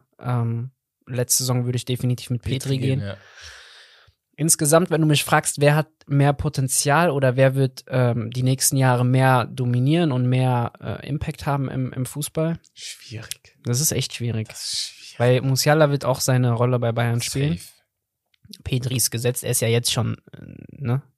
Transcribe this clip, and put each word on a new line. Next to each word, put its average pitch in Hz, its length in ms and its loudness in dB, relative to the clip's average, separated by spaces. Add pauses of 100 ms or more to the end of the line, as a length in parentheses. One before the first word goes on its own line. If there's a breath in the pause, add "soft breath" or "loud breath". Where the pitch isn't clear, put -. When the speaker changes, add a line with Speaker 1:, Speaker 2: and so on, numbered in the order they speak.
(200)
Speaker 1:
Ähm, 117 520 -4 (340)
letzte 123 360 -2
Saison 127 220 0
würde 123 120 -2
ich 117 100 -6
definitiv 123 420 -4
mit 120 140 -4
Speaker 2:
Petri - 160 -4
Speaker 1:
Petri 131 200 -4
Speaker 2:
gehen, 131 220 0
Speaker 1:
gehen. 101 80 -6
Speaker 2:
ja. 98 80 -10 (1200 loud breath)
Speaker 1:
Insgesamt, 160 540 2
wenn 156 100 2
du 156 60 4
mich 147 180 4
fragst, - 360 0
wer 147 160 6
hat 156 120 0 (200)
mehr 139 240 4
Potenzial 143 760 0
oder 135 260 2
wer 135 180 4
wird, 135 340 -2
ähm, 120 420 0
die 123 120 -4
nächsten 131 340 2
Jahre 131 280 4
mehr 131 420 4
dominieren 131 640 0
und 127 180 0
mehr, 127 440 0 (100)
äh, - 260 -8
Impact - 380 -6
haben 139 240 -2
im, 127 220 -6
im 127 120 -4
Fußball? 160 540 -6 (160)
Speaker 2:
Schwierig. - 880 -16
Speaker 1:
Das 120 160 -2
ist 156 120 -2
echt - 220 -4
schwierig. 110 340 -6
Speaker 2:
Das - 160 -16
ist - 120 -8 (380)
schwierig. - 60 -6
Speaker 1:
Weil 123 280 4
Musiala 147 420 4
wird 139 140 -2
auch 127 160 0
seine 127 320 2
Rolle 123 280 0
bei 120 100 -2
Bayern 120 320 -2
spielen. 147 360 -2
Speaker 2:
Safe. - 100 -16 (920)
Speaker 1:
Pedris 123 480 -2
gesetzt. 123 340 -4
Er - 60 -4
ist 123 100 0
ja 113 80 0
jetzt 120 240 2
schon, 110 240 -2 (160)
äh, - 60 -20 (320)
ne, 131 320 -4 (160)